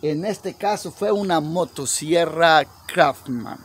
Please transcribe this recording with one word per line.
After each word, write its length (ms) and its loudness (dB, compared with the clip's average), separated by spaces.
En 200 -2
este 300 -6
caso 380 -4
fue 200 -2
una 280 0
motosierra 1200 2
Craftsman. 800 -2